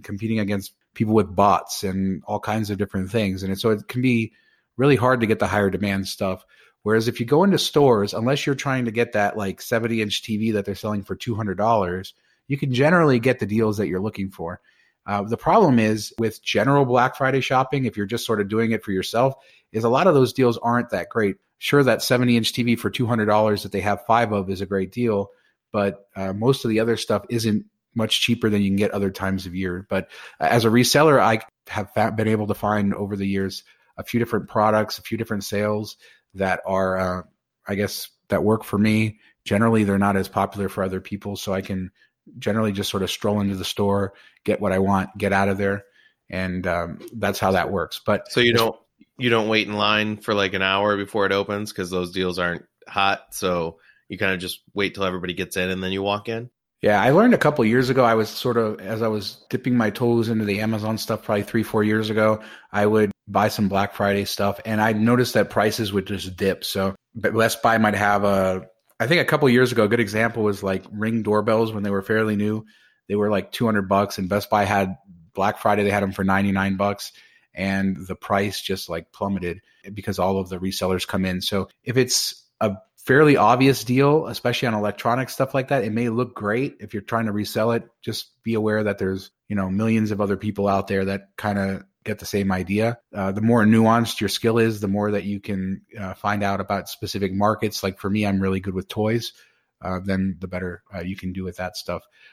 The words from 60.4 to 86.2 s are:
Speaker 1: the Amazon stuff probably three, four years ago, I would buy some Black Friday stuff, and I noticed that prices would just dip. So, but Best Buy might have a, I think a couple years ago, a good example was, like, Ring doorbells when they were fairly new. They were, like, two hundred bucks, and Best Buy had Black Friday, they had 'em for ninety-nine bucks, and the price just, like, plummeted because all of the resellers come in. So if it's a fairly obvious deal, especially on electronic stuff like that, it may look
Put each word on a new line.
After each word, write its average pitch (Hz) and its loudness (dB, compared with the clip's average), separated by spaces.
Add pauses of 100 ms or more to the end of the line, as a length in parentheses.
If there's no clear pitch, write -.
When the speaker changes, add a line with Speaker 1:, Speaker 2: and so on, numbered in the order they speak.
Speaker 1:
the 101 -2
Amazon 110 -2
stuff 107 -4
probably 104 0
three, 110 0
four 107 2
years 107 2
ago, 107 2 (320)
I 104 2
would 107 4 (160)
buy 101 2
some 104 0
Black 98 0
Friday 101 0
stuff, 101 -2
and 107 0
I 110 4
noticed 117 2
that 104 2
prices 107 0
would 98 -2
just 95 -8
dip. 95 -2
So, 95 -2 (200)
but 98 -2
Best 113 2
Buy 113 4
might 107 4
have 101 2
a, 95 0 (320)
I 113 -2
think 165 4
a - 0
couple 147 2
years 123 6
ago, 113 4
a - 4
good 117 2
example 110 -2
was, 101 0
like, 95 -2
Ring 110 -2
doorbells 110 2
when 104 -6
they 104 -2
were 98 -2
fairly 110 0
new. 107 -2 (420)
They 101 -2
were, 104 0
like, 98 -2
two 123 -2
hundred 104 0
bucks, 98 0
and 95 -4
Best 101 -2
Buy 104 2
had 98 0 (360)
Black 101 -2
Friday, 104 2
they 101 2
had 101 0
'em 98 -2
for 98 -2
ninety-nine 98 0
bucks, 101 -4 (400)
and 98 -2 (120)
the 90 -8
price 101 -2
just, - -6
like, 85 -10
plummeted 92 -6 (320)
because 98 -6
all 95 0
of 92 -4
the 92 -8
resellers 92 -2
come 95 -2
in. 92 -2
So 95 -4 (160)
if 120 -4
it's - -2 (160)
a 107 0 (220)
fairly 147 6
obvious 123 4
deal, 143 2
especially 120 -4
on 117 0
electronic 117 -2
stuff - -2
like 131 0
that, 135 0
it 107 -4
may 117 0
look 113 -2